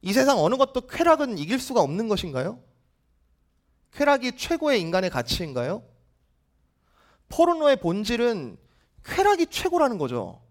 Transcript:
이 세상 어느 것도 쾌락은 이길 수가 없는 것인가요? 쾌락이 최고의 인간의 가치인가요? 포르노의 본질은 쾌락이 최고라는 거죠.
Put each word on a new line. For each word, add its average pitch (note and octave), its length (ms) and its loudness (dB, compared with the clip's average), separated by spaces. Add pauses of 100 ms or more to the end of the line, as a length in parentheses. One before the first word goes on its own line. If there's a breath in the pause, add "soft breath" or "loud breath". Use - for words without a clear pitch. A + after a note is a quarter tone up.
이 F#3+ 120 -4
세상 C4 260 4
어느 E3+ 160 2
것도 B3+ 320 0
쾌락은 D4 500 2
이길 E3+ 220 -2
수가 A#3+ 220 0
없는 E3 260 0
것인가요? F3 560 -4 (1300)
쾌락이 C4 460 0
최고의 D4 440 0
인간의 F3+ 280 0
가치인가요? C#3 720 -4 (1400)
포르노의 D#4+ 500 2
본질은 G3+ 800 -4 (460)
쾌락이 G4 440 2
최고라는 D#4 500 0
거죠. A#2+ 540 -6